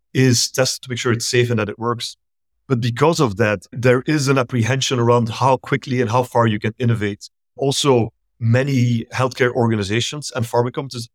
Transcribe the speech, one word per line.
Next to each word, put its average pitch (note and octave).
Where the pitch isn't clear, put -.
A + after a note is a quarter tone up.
is C3
tested -
to B2+
make A#2+
sure A#2+
it's A2
safe B2
and A2+
that G2+
it -
works. A#2
But B2+
because C3+
of G#2+
that, G#2+
there B2+
is D3+
an C3+
apprehension B2+
around A#2
how B2
quickly -
and A2
how B2
far A#2
you G#2+
can G#2+
innovate. G#2+
Also, C3+
many A#2+
healthcare B2
organizations A2+
and A#2+
pharma A#2+
companies B2+